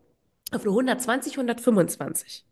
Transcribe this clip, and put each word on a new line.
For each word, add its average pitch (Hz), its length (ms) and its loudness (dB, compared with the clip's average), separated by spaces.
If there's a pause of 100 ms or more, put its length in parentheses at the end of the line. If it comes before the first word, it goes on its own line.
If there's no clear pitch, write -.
(520)
auf 247 100 -4
eine 208 100 0
hundertzwanzig, 254 680 0
hundertfünfundzwanzig. 233 1120 0